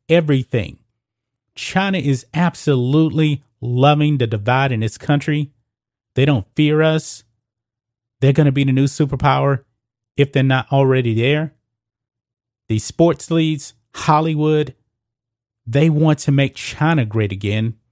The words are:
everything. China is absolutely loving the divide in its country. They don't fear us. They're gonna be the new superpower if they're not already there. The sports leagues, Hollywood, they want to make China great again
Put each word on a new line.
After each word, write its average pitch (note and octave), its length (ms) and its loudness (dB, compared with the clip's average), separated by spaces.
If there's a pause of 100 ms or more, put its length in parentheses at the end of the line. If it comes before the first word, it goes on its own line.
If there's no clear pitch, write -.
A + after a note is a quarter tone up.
everything. D3 680 0 (760)
China F#3+ 440 -2
is C3+ 360 -2
absolutely D3+ 1080 0 (180)
loving C#3+ 580 2
the B2 80 0
divide A#2+ 460 0
in A2 100 -2
its A2 160 -4
country. D3 540 -2 (640)
They C3 100 2
don't C#3 220 0 (100)
fear D3+ 260 2
us. D#3+ 400 -2 (1000)
They're C3+ 120 4
gonna C#3+ 200 2
be C#3 120 0
the C3+ 80 0
new C3+ 140 2
superpower C#3 760 0 (520)
if C#3 160 2
they're C3 100 0
not C3 300 0
already C3 420 2
there. D3 400 -2 (1120)
The A2 120 -2
sports - 500 0
leagues, D#3+ 440 -2 (200)
Hollywood, D3+ 800 0 (920)
they C#3+ 220 2
want D3+ 320 2
to C#3+ 120 -2
make C#3 240 0
China D3+ 500 -2
great G#2 260 -2
again G#2 460 -4 (140)